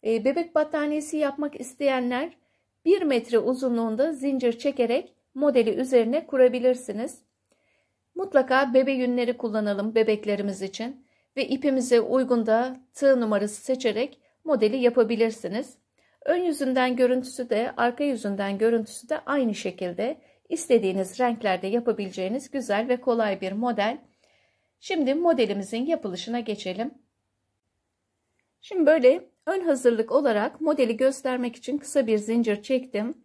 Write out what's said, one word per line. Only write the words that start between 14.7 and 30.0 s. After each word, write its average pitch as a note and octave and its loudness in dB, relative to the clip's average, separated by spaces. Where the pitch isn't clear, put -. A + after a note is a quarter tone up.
yapabilirsiniz. A#3 0
Ön F4 2
yüzünden C4 0
görüntüsü B3+ 0
de, A3 0
arka A#3+ 0
yüzünden G3+ -4
görüntüsü A3+ -2
de D4+ -4
aynı B3+ 0
şekilde F#3+ -6
istediğiniz G3 0
renklerde G#3+ -2
yapabileceğiniz G#3+ -4
güzel A#3 -4
ve B3 0
kolay A3 0
bir F#3+ -6
model. A3 -2
Şimdi C#4 -2
modelimizin A#3 0
yapılışına A#3+ -4
geçelim. G#3+ -8
Şimdi F4+ 0
böyle D4 6
ön F#4+ -2
hazırlık B3 2